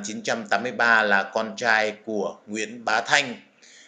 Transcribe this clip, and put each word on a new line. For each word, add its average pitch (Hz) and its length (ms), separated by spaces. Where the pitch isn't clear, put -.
chín 107 180
trăm 117 260
tám 101 140
mươi 123 100
ba 113 300
là 101 200
con 107 340
trai 110 360
của 98 320
Nguyễn 110 380
Bá 107 160
Thanh. 135 340